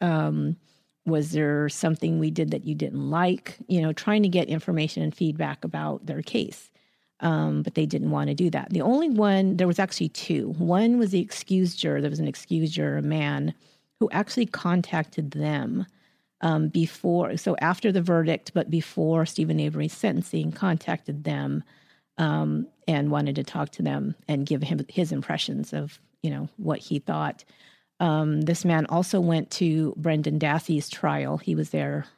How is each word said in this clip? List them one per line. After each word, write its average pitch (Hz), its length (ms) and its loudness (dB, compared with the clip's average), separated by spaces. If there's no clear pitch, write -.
Um, 151 560 2
was 156 240 0
there 147 400 2
something 165 480 0
we 156 120 2
did 156 200 0
that - 160 -4
you 160 80 -4
didn't 139 340 -4
like?" 180 480 0
You 175 140 2
know, 156 100 2
trying 208 320 2
to 196 40 4
get 175 200 2
information 160 560 -2
and 151 100 -2
feedback 151 500 -2
about 151 420 -6
their 151 160 -6
case. - 500 -6
Um, 156 420 0
but 165 120 -4
they 156 100 2
didn't 151 280 -2
want 147 160 0
to 143 60 0
do 175 160 2
that. 135 200 -6
The 170 120 0
only 269 260 2
one, 196 480 4
there 185 100 2
was 175 140 2
actually 175 300 0
two. - 400 -4
One 180 480 4
was 214 120 2
the 190 80 2
excused 185 580 0
juror. 147 240 -2
There 143 100 0
was 151 100 -4
an 151 80 0
excused 160 460 -2
juror, 147 240 0
a 147 40 -2
man, 147 520 0
who 214 140 2
actually 208 340 0
contacted 165 840 -2
them, 151 520 -2
um, 156 260 2
before, 170 680 0
so 175 240 0
after 180 300 2
the 185 120 2
verdict, 165 520 2
but 165 160 0
before 165 560 2
Stephen 160 320 0
Avery's 151 360 -2
sentencing, 165 580 -2
contacted 160 720 -2
them, 143 400 -4
um, 151 500 0
and 147 240 2
wanted 147 240 0
to 143 80 -4
talk 151 280 -6
to - 120 -8
them 143 320 -2
and 143 180 0
give 147 160 0
him 147 260 -2
his 170 220 -2
impressions 147 640 -4
of, 151 260 -6
you 160 80 -2
know, 143 260 -6
what 160 220 -2
he - 220 -4
thought. 151 440 -4
Um, 156 440 2
this 165 220 0
man 160 220 4
also 180 320 2
went 165 320 2
to 160 460 2
Brendan 151 420 2
Dassey's 151 500 0
trial. 147 500 -2
He 165 180 -2
was 156 140 -2
there 147 360 -2